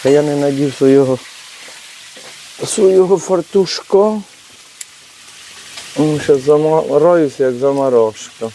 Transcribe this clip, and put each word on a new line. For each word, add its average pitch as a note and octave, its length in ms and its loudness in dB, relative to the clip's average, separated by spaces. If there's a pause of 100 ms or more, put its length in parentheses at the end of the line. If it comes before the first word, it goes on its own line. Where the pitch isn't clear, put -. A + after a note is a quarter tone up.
а C3 40 0
я D3 140 4
не D3 140 -2
надів C#3+ 420 -2
свого, C3+ 400 2 (1500)
свого F#3+ 520 2
фартушка. G3 1000 -2 (1800)
Ну, D3+ 280 -2
щас C#3+ 180 2
замараюся, D3+ 1000 2
як B2+ 100 0
заморашка. B2 1000 -2